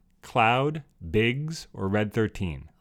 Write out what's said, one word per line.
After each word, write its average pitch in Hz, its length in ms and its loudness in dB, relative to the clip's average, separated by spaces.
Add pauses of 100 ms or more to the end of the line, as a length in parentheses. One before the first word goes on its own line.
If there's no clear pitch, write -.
(220)
Cloud, 131 640 2 (260)
Biggs, 127 640 0
or 98 160 -4
Red 104 240 0
thirteen? 95 560 -4 (120)